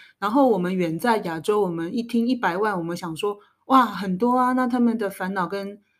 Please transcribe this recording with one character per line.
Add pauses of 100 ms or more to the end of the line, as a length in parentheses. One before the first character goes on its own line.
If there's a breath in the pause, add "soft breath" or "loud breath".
(180 loud breath)
然
后
我
们
远
在
亚
洲，
我
们
一
听
一
百
万，
我
们
想
说 (280 soft breath)
，“哇，
很
多
啊。”
那
他
们
的
烦
恼
跟 (200)